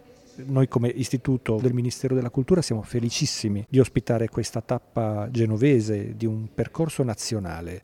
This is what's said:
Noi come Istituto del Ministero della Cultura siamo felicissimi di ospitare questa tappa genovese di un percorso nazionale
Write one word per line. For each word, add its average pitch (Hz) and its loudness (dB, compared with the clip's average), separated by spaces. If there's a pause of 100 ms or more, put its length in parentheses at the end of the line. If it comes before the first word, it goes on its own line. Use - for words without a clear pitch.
(460)
Noi 135 2
come 120 0
Istituto 123 -2
del 123 2
Ministero 123 -2
della 123 0
Cultura 160 2
siamo 110 -2
felicissimi 113 -2
di 131 4
ospitare 113 2
questa 113 -4
tappa 107 -2
genovese 110 2
di 113 -2
un 110 -4
percorso 151 -2
nazionale 90 -6